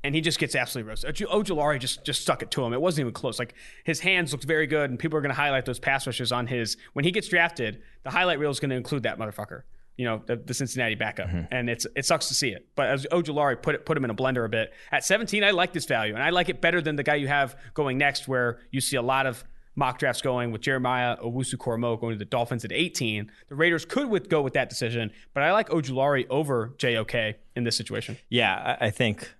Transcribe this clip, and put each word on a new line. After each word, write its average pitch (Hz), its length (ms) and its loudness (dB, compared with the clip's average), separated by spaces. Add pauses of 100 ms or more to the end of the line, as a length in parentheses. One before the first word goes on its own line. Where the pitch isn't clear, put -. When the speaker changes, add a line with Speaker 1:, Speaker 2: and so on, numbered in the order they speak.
Speaker 1:
And 143 120 -2
he 160 80 2
just 156 160 0
gets 143 160 -2
absolutely 123 340 -2
roasted. 127 260 -4
Oju-, 202 160 -4
Ojulari 160 480 2
just, 127 280 -6
just 135 160 -2
stuck 143 200 0
it - 100 -8
to 135 120 0
him. 117 80 0
It 127 80 0
wasn't 160 240 2
even 117 80 -2
close. 117 260 -4
Like, 123 140 -6 (320)
his 160 160 -2
hands 175 320 2
looked 143 120 -6
very 156 220 2
good, 147 220 2
and 123 100 -4
people 156 200 0
are - 20 2
gonna 139 140 0
highlight 139 320 2
those 123 120 -4
pass 135 280 0
rushes 123 260 -2
on 123 140 0
his. 120 320 -2 (160)
When 143 100 0
he 175 60 4
gets 196 180 -2
drafted, 170 540 0 (200)
the 131 80 -8
highlight 170 280 2
reel 147 120 2
is 131 80 -2
gonna 135 180 0
include 131 260 -4
that 110 160 -2
motherfucker, 104 460 -8 (340)
you 123 80 -2
know, 110 180 -2
the, 120 120 -2
the - 180 -6
Cincinnati 120 400 0
backup. 101 340 -4
Speaker 2:
Mm-hmm. 87 260 -4
Speaker 1:
And 120 140 0
it's, 117 260 -2
it 135 120 -2
sucks 160 220 2
to 131 60 -4
see 135 140 0
it. 95 180 -8 (100)
But 139 100 2
as 135 260 0
Ojulari 151 480 2
put 151 140 0
it, - 100 -6
put 160 100 0
him 135 100 0
in 120 60 -2
a 107 40 -2
blender 127 320 0
a - 20 -2
bit. 110 240 0 (180)
At 139 140 2
seventeen, 208 400 2
I 202 60 6
like 180 240 2
this 156 100 -2
value, 110 300 2
and 117 80 -2
I 156 80 2
like 175 180 2
it - 140 -2
better 170 180 4
than 151 160 -2
the 143 60 -2
guy 147 140 2
you 143 120 0
have 139 260 2 (200)
going 135 240 0
next, 143 280 2
where 123 340 0 (100)
you 135 100 0
see - 160 0
a 123 60 2
lot 135 240 2
of 120 180 -4 (320)
mock 127 220 0
drafts 131 220 0
going 123 300 0
with 110 120 -6
Jeremiah 123 560 2
Owusu-Koramoah 120 840 -2
going 113 140 -2
to 104 40 -6
the 104 60 -6
Dolphins 120 400 -2
at 101 80 -8
eighteen. 110 580 -2 (200)
The 147 40 -12
Raiders 165 300 2
could 277 240 -2
with, 208 220 0
go 160 100 4
with 135 140 -2
that 131 160 2
decision, 113 400 -2 (240)
but 139 80 2
I 160 100 4
like 208 160 2
Ojulari 135 600 2
over 131 480 0
J 120 180 2
O 110 80 0
K 110 320 -2 (180)
in 123 100 -2
this 113 120 0
situation. 107 400 -6 (140)
Speaker 2:
Yeah, 117 500 2
I, 120 60 2
I 107 40 2
think 107 500 -2